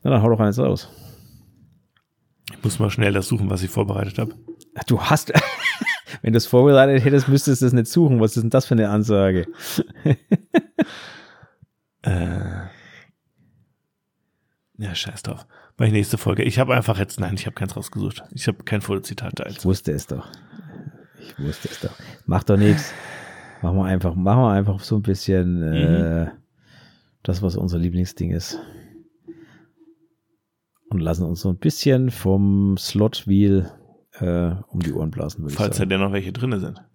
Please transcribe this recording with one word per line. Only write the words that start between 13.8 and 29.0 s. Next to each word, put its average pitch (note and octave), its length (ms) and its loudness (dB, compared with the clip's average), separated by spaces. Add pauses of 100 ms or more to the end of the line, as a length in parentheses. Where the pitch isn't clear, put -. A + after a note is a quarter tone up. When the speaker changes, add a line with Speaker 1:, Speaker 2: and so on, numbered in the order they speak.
Speaker 2:
Ja, F2+ 180 -8
scheiß - 280 -10
drauf. G2+ 220 -10 (320)
Mach A2+ 100 2
ich G#2+ 40 4
nächste G#2+ 260 2
Folge. G2+ 260 0
Ich A#2 160 0
hab C3 100 2
einfach A2 300 0
jetzt, - 200 -6
nein, F#2 160 -4
ich - 120 -8
hab - 80 -10
keins - 200 -8
rausgesucht. - 560 -8
Ich - 160 -6
hab - 180 -6
kein G#2+ 160 -4
Fotozitat - 580 -8
da - 60 -8
jetzt. - 140 -14
Speaker 1:
Ich - 60 -6
wusste F#2 260 0
es C#2 160 -6
doch. - 180 -10 (960)
Ich - 180 -20
wusste - 320 -8
es - 120 -14
doch. E3+ 100 -6 (340)
Mach - 180 0
doch G#2 120 4
nix. G#2 380 4 (680)
Machen F2 160 0
wir F#2+ 80 2
einfach, F#2 300 0
machen G2 280 4
wir A2+ 80 4
einfach G2 280 0
so - 160 -4
ein G#2 60 0
bisschen, F#2 580 0
Speaker 2:
Mhm. E2 680 0
Speaker 1:
äh, - 0 - (960)
das, F2+ 180 -2
was F2+ 160 -2
unser F2+ 220 -2
Lieblingsding F2 520 -2
ist. - 280 -6 (2250)